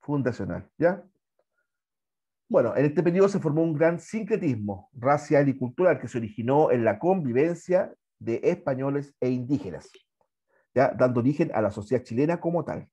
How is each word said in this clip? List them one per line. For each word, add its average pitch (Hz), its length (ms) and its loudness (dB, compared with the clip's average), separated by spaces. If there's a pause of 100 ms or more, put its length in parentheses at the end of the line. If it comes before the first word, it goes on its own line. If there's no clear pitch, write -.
fundacional, 107 640 -4 (120)
¿ya? 180 260 0 (1400)
Bueno, 131 260 2
en 139 120 2
este 151 160 2
periodo 180 260 4
se 190 100 0
formó 151 240 0
un 165 120 0
gran 165 260 2
sincretismo 131 960 -4
racial 143 540 2
y 131 100 -2
cultural 135 420 0
que 123 80 -10
se 123 100 -6
originó 123 520 0
en 120 140 2
la 107 140 2
convivencia 170 960 0 (260)
de 113 240 -4
españoles 139 800 -2
e 127 80 -2
indígenas, 127 600 -4 (840)
¿ya? 127 140 4
Dando 123 320 2
origen 147 320 0
a - 80 -2
la 107 100 0
sociedad 110 320 -4
chilena 151 380 -2
como 170 240 -4
tal. - 280 -10